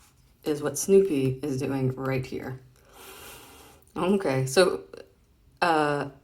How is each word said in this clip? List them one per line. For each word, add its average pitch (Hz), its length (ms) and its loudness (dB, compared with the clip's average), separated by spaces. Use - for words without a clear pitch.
is 147 180 -2
what 147 160 -4
Snoopy 160 640 4
is 139 160 -2
doing 135 360 -2
right 131 300 -4
here. - 360 -10
Okay, 165 500 0
so, 175 360 2
uh, 147 460 2